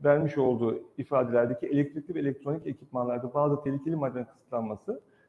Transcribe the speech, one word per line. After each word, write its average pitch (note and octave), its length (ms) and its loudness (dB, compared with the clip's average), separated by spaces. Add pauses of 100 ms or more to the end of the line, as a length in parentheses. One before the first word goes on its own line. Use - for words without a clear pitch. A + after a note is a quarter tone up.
vermiş D3 340 4
olduğu A#2+ 420 2 (180)
ifadelerdeki B2 680 2
elektrikli C#3+ 500 -2
ve D#3+ 40 -4
elektronik C#3+ 480 -4
ekipmanlarda B2 640 -4
bazı D3 300 2
tehlikeli C#3 320 -2
maddelerin B2+ 300 -4
kısıtlanması, A2+ 760 -8 (280)